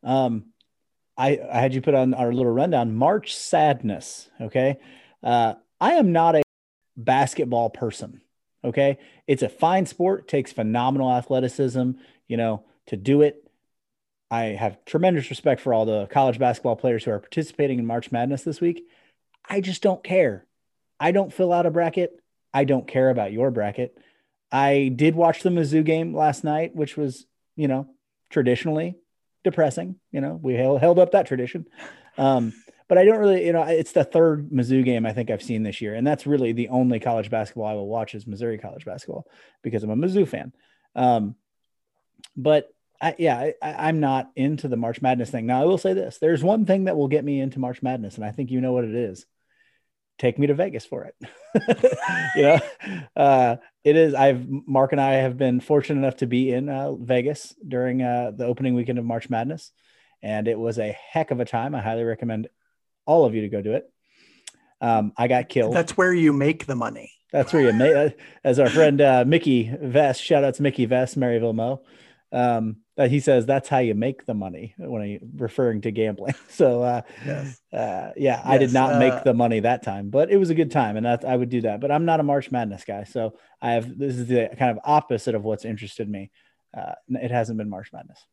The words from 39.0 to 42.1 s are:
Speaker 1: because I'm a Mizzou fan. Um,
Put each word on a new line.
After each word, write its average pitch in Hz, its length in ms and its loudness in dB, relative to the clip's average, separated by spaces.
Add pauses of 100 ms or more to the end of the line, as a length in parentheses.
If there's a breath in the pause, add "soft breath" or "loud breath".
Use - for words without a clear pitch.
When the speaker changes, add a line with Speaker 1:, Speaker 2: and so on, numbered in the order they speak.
Speaker 1:
because 110 220 -6
I'm 107 60 -6
a 110 60 -2
Mizzou 185 300 0
fan. - 260 -10 (440)
Um, 117 400 2 (1000)